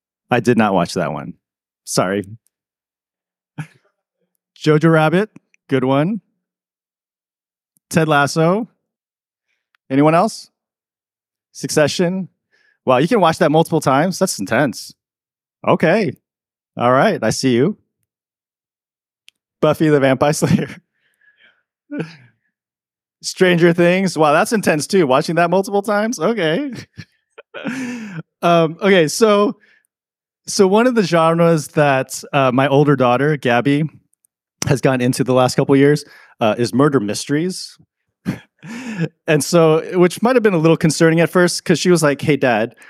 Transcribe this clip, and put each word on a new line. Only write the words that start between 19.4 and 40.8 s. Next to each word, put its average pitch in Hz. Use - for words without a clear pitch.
Buffy 156
the 147
Vampire 135
Slayer. -
<laughs> 285
Stranger 175
Things. 175
Wow, 147
that's 180
intense 170
too. 190
Watching 151
that 170
multiple 196
times? 208
Okay. 202
<laughs> 233
Um, 165
okay, 190
so, 208
so -
one 214
of 247
the 214
genres 165
that, 139
uh, 135
my 131
older 143
daughter, 127
Gabby, 127
has 139
gotten 131
into 127
the 123
last 127
couple 139
of 139
years, 147
uh, 107
is 110
murder 139
mysteries. 143
<laughs> -
And 156
so, 160
which 175
might 240
have 240
been 208
a 165
little 160
concerning 160